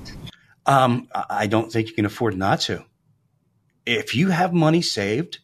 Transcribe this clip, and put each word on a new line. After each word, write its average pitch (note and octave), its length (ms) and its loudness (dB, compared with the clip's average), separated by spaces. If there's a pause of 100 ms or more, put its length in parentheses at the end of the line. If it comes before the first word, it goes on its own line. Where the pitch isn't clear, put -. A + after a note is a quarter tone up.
(640)
Um, C3 480 4
I, G2 160 -4
I G#2 180 -2
don't A2 260 0
think A2 160 0
you - 40 -14
can G#2 120 0
afford G#2 320 -2
not G2 240 0
to. F2+ 240 -6 (1000)
If A2+ 300 -2
you F3+ 140 2
have F3 240 0
money E3 280 4
saved A2+ 640 -4